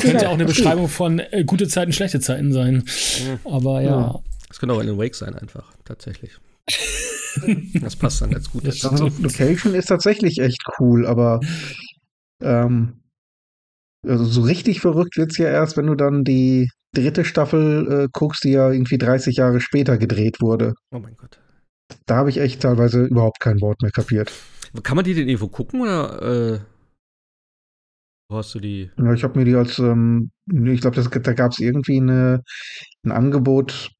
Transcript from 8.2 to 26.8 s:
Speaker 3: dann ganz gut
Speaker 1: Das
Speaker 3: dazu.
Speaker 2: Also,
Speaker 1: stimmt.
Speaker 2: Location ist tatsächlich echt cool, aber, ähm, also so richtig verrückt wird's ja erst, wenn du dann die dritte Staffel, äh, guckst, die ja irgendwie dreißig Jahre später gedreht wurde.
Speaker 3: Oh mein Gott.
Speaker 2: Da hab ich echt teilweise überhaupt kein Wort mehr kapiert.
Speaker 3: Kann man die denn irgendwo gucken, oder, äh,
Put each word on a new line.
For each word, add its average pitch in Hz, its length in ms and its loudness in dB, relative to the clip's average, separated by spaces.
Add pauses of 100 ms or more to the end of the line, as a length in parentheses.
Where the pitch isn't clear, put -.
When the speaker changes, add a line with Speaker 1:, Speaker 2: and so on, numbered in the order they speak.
Speaker 3:
dann 107 100 0
ganz - 180 -4
gut - 160 -6
Speaker 1:
Das 139 140 -4
Speaker 3:
dazu. 131 140 -2
Speaker 2:
Also, 147 160 2
Speaker 1:
stimmt. 143 140 -4
Speaker 2:
Location 165 520 2
ist 180 120 0
tatsächlich 196 520 0
echt 127 220 0 (180)
cool, 120 260 4
aber, 120 360 2 (1000)
ähm, 120 600 0 (1080)
also 120 160 2
so 117 200 2
richtig 180 360 0
verrückt 170 380 0
wird's 160 200 -2
ja 165 120 2
erst, 156 260 0
wenn 151 120 0
du 151 80 2
dann 143 280 2
die 131 460 2 (260)
dritte 151 300 0
Staffel, 151 800 0
äh, - 80 -4
guckst, - 320 -2
die 135 60 4
ja 131 200 4
irgendwie 127 260 0
dreißig 127 380 0
Jahre 123 240 4
später 135 380 2
gedreht 107 420 0
wurde. 113 360 0 (180)
Speaker 3:
Oh 123 60 -10
mein 113 180 -18
Gott. - 240 -20 (640)
Speaker 2:
Da 117 100 2
hab 139 140 2
ich 135 80 -2
echt 139 240 -2
teilweise 120 420 4
überhaupt 117 380 0
kein 107 180 2
Wort 104 220 -2
mehr 104 100 0
kapiert. 107 400 -2 (520)
Speaker 3:
Kann 131 120 -2
man 185 80 0
die 180 100 0
denn 151 140 0
irgendwo 107 220 -2
gucken, 247 320 -6
oder, 123 720 -2
äh, 104 60 -6 (1700)